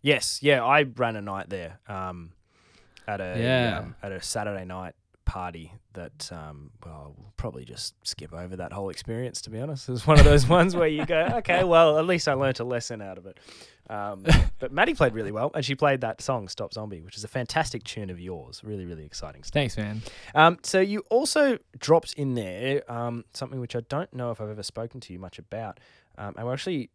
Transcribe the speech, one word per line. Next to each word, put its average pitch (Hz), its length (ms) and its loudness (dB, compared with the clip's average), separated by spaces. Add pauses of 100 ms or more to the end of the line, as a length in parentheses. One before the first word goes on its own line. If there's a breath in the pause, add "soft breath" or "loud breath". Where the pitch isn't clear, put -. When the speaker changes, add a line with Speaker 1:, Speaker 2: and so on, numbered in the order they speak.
Speaker 1:
Yes, 139 400 0
yeah, 139 220 4
I 143 200 6
ran 117 320 -2
a 104 60 -8
night 98 280 -8
there, 87 380 -10
um, 92 440 -10 (760 soft breath)
at 101 140 -6
a, 92 180 -8
Speaker 2:
Yeah. 120 400 0
Speaker 1:
um, 87 220 -12
at 101 100 -10
a 92 100 -10
Saturday 101 440 -6
night 92 300 -12 (300)
party 87 480 -6 (200)
that, 92 380 -14
um, 76 380 -16 (160)
well, 73 320 -18
we'll - 200 -20
probably 64 280 -10
just - 300 -12 (120)
skip - 260 -12
over 90 240 -12
that 87 140 -8
whole 98 180 -8
experience, 117 520 -8
to - 80 -14
be 110 100 -10
honest. 139 300 -8
It's 123 160 -4
one 151 140 12
of 147 60 12
those 143 220 8
<laughs> - 0 -
ones 175 280 6
where 170 120 2
you 151 180 -2
go, 165 160 2 (160)
"Okay, 180 260 2
well, 165 340 8
at 160 80 2
least 175 220 0
I 143 60 2
learnt 135 260 0
a 117 40 -4
lesson 120 380 -6
out 95 160 -12
of 90 80 -18
it." 95 140 -20 (500 loud breath)
Um, 101 360 -8
Speaker 2:
<laughs> - 340 6
Speaker 1:
but 131 120 -6
Maddie 214 220 2
played 127 200 2
really 107 180 -6
well, 107 240 -2
and 143 100 -2
she 139 80 -4
played 135 280 2
that 113 200 -6
song, 113 260 -4
Stop - 260 -10
Zombie, 104 280 -10
which 95 160 -18
is 107 60 -12
a 113 40 -12
fantastic 127 560 -4
tune 101 280 -10
of 87 80 -12
yours. 87 440 -12
Really, 104 220 -10
really 80 200 -12
exciting 73 380 -14
stuff. - 100 -14
Speaker 2:
Thanks, 139 240 -2
man. 107 240 -6 (340 loud breath)
Speaker 1:
Um, 165 280 6
so - 160 0
you 202 200 0 (100)
also 269 480 2 (220)
dropped 160 340 4
in 135 220 -4
there, 117 560 -4
um, 117 420 -6
something 131 260 -10
which 120 160 -10
I 117 60 -2
don't 151 320 -6
know 123 180 -6
if - 100 -8
I've 107 80 -8
ever 104 140 -12
spoken - 380 -10
to - 120 -16
you 87 60 -12
much 92 200 -14
about, 104 400 -12 (400 soft breath)
um, 101 180 -10
and 117 80 -8
we're 123 80 -4
actually 139 420 -6